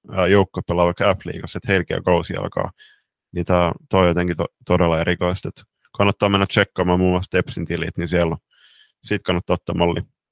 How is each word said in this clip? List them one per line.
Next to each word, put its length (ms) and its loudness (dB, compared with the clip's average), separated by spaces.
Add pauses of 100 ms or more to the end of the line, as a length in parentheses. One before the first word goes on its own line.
(120)
ää, 140 0
joukkue 420 2
pelaa 160 2
vaikka 300 2
F-liigassa, 440 -10
että 100 -8
heilläkin 280 0
on 60 -6
kausi 340 0
alkaa. 340 -6 (640)
Niin 120 -4
tää, 280 2 (160)
tää 120 2
on 80 6
jotenkin 280 -2
to-, 180 -4 (120)
todella 340 2
erikoista, 480 -4
että 140 -14 (360)
kannattaa 300 2
mennä 180 2
tsekkaamaan 540 0
muun 120 2
muassa 180 -2
Tepsin 360 -4
tilit, 300 -6
niin 120 -4
siellä 240 0
on, 60 -6 (680)
siitä 180 -4
kannattaa 320 -2
ottaa 200 -4
malli. 260 2 (320)